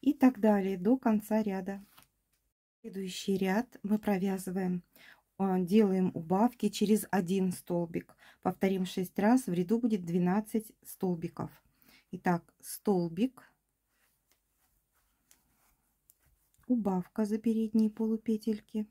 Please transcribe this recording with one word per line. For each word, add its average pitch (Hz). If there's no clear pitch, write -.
И 285
так 254
далее 196
до 208
конца 214
ряда. 196
Следующий 190
ряд 190
мы 202
провязываем, 190
а, 190
делаем 190
убавки 190
через 208
один 185
столбик. 175
Повторим 185
шесть 180
раз, 233
в 180
ряду 180
будет 214
двенадцать 185
столбиков. 175
Итак, 180
столбик, 185
убавка 202
за 214
передние 220
полупетельки. 220